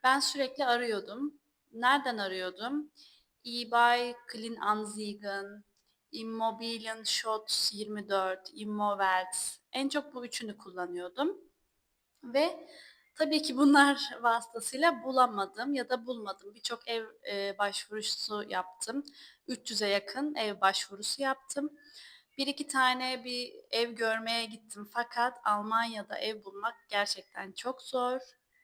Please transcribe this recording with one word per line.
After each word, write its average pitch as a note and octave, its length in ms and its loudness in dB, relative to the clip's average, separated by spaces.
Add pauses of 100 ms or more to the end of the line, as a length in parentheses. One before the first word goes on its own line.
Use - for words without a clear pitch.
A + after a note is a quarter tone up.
Ben C4 160 6
sürekli C4+ 460 0
arıyordum. A#3+ 760 0 (320)
Nereden B3 460 2
arıyordum? G3 720 -4 (560)
eBay, A#3+ 680 4 (120)
Kleinanzeigen, G#3 1400 -4 (480)
Immobilien A3+ 880 -4
Schutz - 720 0
yirmi G#3 340 -6
dört, F#3+ 460 0
Immowelt. G3+ 840 0 (360)
En C4+ 160 0
çok C#4+ 260 -4
bu A#3+ 120 -8
üçünü A3+ 320 -8
kullanıyordum. F3+ 800 -4 (840)
Ve C4+ 440 0 (500)
tabii D4+ 240 4
ki B3 140 -4
bunlar C#4+ 540 8 (100)
vasıtasıyla A#3 840 2
bulamadım B3 680 2
ya B3 140 -2
da A#3+ 180 -2
bulmadım. G#3 480 -8
Birçok A#3 340 -8
ev, A3+ 180 -4 (240)
e, G3 280 -4
başvurusu G#3 880 -4
yaptım. A3 560 -4 (420)
Üç A#3+ 240 -6
yüze G#3+ 180 0
yakın B3 460 0
ev G#3 260 -2
başvurusu G3+ 640 2
yaptım. C#4 480 -2 (680)
Bir - 80 0
iki C#4+ 200 -2
tane B3+ 580 2
bir B3 300 -6 (160)
ev A#3 200 2
görmeye A3+ 540 0
gittim. G#3 480 -12
Fakat A#3+ 520 0
Almanya'da G#3+ 760 0
ev G#3+ 260 -4
bulmak G3+ 300 -6 (140)
gerçekten G3 640 -2
çok C4 300 -8
zor. B3+ 380 0 (440)